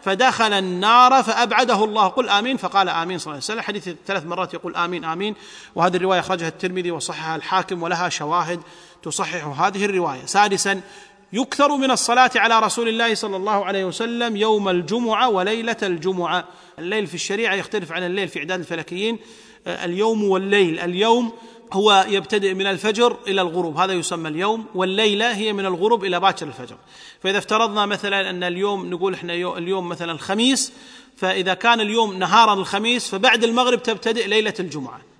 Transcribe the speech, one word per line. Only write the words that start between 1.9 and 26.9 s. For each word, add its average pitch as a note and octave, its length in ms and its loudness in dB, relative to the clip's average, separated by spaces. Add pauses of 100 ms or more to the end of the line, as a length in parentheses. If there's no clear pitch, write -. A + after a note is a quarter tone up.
قل: A3+ 220 0
"آمين". A3 280 2
فقال: F#3+ 320 0
"آمين" E3 280 -4
صلى - 80 -8
الله D3+ 100 -8
عليه C#3+ 180 -6
وسلم. A3+ 80 -6
حديث G3+ 280 -6 (180)
ثلاث F#3 180 -2
مرات F3 280 -4
يقول: E3+ 220 -8
"آمين، F3 300 -4
آمين". F#3+ 300 -4 (400)
وهذه F3 200 2
الرواية F#3 240 2
أخرجها E3+ 280 -4
الترمذي F3+ 440 -4
وصححها D#3+ 440 -6
الحاكم، F#3 480 -2
ولها E3+ 260 -2
شواهد E3 520 -2 (420)
تصحح D#3 580 -4
هذه G3 240 0
الرواية. E3+ 400 -2
سادسًا، G3 560 2 (520)
يكثر C#4+ 420 2
من C4 160 2
الصلاة B3 440 4
على A3+ 240 4
رسول A3+ 280 0
الله A3+ 280 0
صلى G#3 200 -6
الله G3 300 0
عليه F#3+ 200 -2
وسلم A#3 500 -4
يوم G#3 340 2
الجمعة G#3+ 600 2
وليلة A3 540 0
الجمعة. F3 640 -2 (340)
الليل G3 280 -4
في D#3+ 80 -12
الشريعة G3 400 -2
يختلف F#3 360 -6
عن F3+ 120 -4
الليل F#3 240 -2
في E3+ 120 -8
إعداد F3+ 200 -6
الفلكيين. F3 600 -6 (480)
آه، F3 180 -8
اليوم G#3 380 0
والليل، F#3+ 560 2
اليوم A3 540 2 (400)
هو G3 360 6
يبتدئ G3 440 0
من F#3+ 140 -2
الفجر A3 500 2 (100)
إلى F#3+ 140 2
الغروب، E3+ 360 -2
هذا F#3+ 160 2
يسمى E3 360 -4
اليوم، G#3 360 -2 (100)
والليلة G3+ 600 2
هي G#3+ 180 -2
من G3 120 -2
الغروب G3 400 2
إلى F3 140 0
باكر F3 280 0
الفجر. B2 280 -14 (480)